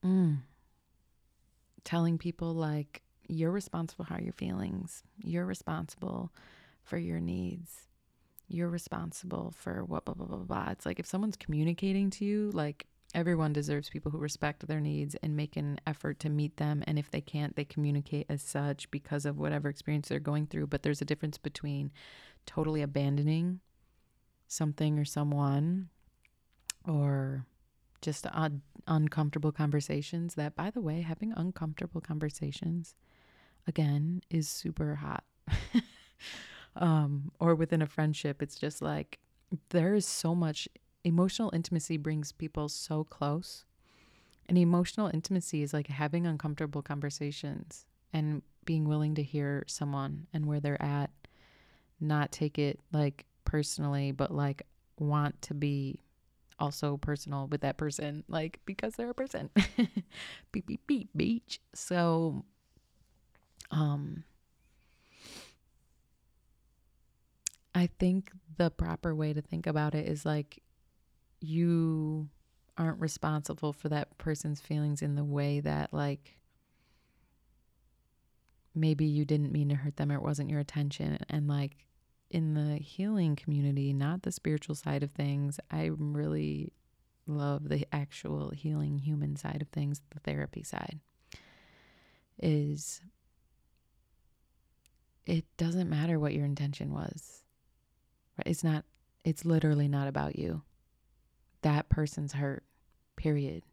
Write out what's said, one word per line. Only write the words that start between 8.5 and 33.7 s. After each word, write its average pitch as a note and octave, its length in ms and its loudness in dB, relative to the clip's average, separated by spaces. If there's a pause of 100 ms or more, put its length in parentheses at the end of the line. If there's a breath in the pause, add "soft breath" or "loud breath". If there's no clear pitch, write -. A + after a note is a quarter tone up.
responsible E3+ 840 -6
for F3+ 320 -6
what, F3 220 -4
blah, - 100 -6
blah, F3 100 -8
blah, F3+ 120 -6
blah, F3+ 80 -8
blah." - 260 -4
It's - 140 -8
like, - 140 -4
if - 60 -8
someone's G3+ 300 -4
communicating F3+ 760 0
to G3+ 140 -6
you, G#3 260 0
like, D3 360 -4 (260)
everyone D#3+ 400 2
deserves D3 360 0
people D3 220 -6
who D#3 60 -4
respect D3 500 -4
their D3+ 120 0
needs D3 420 -2
and D#3 140 0
make D3+ 220 -2
an D3 280 -2
effort D3+ 340 -4
to D3+ 100 -2
meet D3 280 0
them. D3 300 0
And D3+ 120 2
if D3 120 -4
they D3 100 -2
can't, D3 340 -4
they D3 100 -2
communicate D3 640 0
as C#3+ 120 -2
such C#3+ 500 -2
because C#3+ 340 -4
of D3 120 -2
whatever D3 320 0
experience D3 400 -2
they're C#3+ 100 0
going D3 280 0
through. D3+ 200 -2
But C#3+ 160 -2
there's D3 180 2
a D3+ 40 0
difference D3+ 320 -2
between C#3+ 540 -4 (540 loud breath)
totally D#3 360 0
abandoning D3 760 2 (880)
something D3+ 500 2
or D3 80 2
someone D3 840 2 (1000)
or C#3 580 0 (560)
just - 260 -4
un-, D3+ 340 0 (260)
uncomfortable D3+ 640 4
conversations D3 840 0
that, D3 200 -2
by F3 140 -2
the A#3+ 120 -4
way, D#3+ 200 0
having E3+ 340 -2
uncomfortable E3+ 680 -4
conversations, D#3 920 -4 (720 soft breath)
again, D#3 640 2